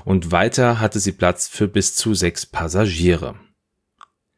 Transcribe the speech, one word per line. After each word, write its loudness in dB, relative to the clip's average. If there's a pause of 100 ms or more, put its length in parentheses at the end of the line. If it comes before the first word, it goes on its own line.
Und 0
weiter 2
hatte 0
sie -2
Platz 0
für -2
bis -2
zu 0
sechs -2
Passagiere. 0 (1000)